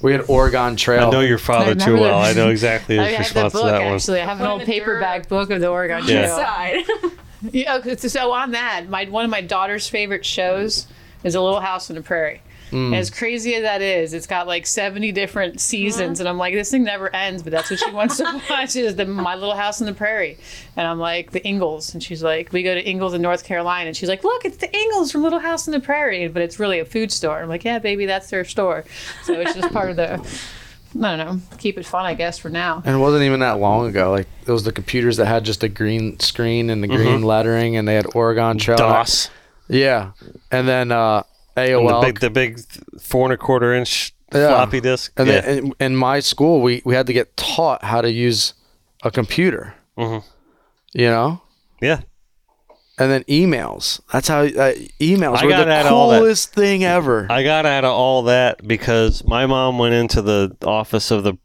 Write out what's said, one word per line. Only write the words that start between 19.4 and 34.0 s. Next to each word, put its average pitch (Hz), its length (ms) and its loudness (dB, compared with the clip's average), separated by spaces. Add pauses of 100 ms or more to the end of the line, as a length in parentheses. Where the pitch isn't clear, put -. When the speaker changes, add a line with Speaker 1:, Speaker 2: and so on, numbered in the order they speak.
Speaker 3:
House 208 260 -4
on 220 60 -4
the 202 40 -8
Prairie. 202 460 -4 (380)
And 170 100 -2
I'm 165 140 -4
like, 170 320 -4
"The 185 140 -6
Ingalls," 170 460 -4
and 170 100 -12
she's 160 200 -12
like, 165 300 -2
we 180 100 -2
go 185 120 0
to 180 140 -4
Ingalls 190 240 -4
in 175 80 -2
North 175 240 -2
Carolina, 175 440 -4
and 160 80 -10
she's 180 120 -6
like, 190 160 -4
"Look, 480 220 0
it's - 120 -8
the - 160 -8
Ingalls 415 380 -2
from 294 120 -2
Little 330 160 0
House 330 280 -4
on 311 40 -6
the 294 80 -2
Prairie," 247 480 -2
but 165 120 -4
it's 170 200 -4
really 196 180 -2
a 160 80 -4
food 220 260 -4
store. 160 300 -4
I'm 165 80 -10
like, 170 140 -8
"Yeah, 233 160 -2
baby, 202 260 -4
that's 190 240 -4
their 185 140 -4
store." 175 400 -2 (400)
So 339 140 -2
it's 311 160 -2
just 349 160 -4
part 190 200 -2
of 175 60 -6
the, 165 160 -2 (960)
I 175 100 -2
don't - 20 -6
know, 175 220 -6 (180)
keep 196 180 -4
it 180 80 -12
fun, 185 220 -4
I 165 80 -4
guess, 170 240 -6
for - 100 -12
now. 170 380 -4
Speaker 1:
And 135 100 0
it - 40 2
wasn't 143 240 4
even 135 160 2
that 117 200 0
long 104 260 2
ago. 95 260 2